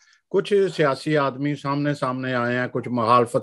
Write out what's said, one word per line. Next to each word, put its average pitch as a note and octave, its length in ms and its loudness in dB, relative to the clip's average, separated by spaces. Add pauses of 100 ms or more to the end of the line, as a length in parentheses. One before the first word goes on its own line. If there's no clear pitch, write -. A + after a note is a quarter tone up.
(300)
कुछ F#3+ 240 -2
सियासी D#3 640 2
आदमी C#3 400 -2
सामने C#3+ 380 -2
सामने C3 400 -4
आए A#2+ 200 0
हैं, B2 160 -2
कुछ A#2+ 180 -6
मुखालफत A#2+ 560 2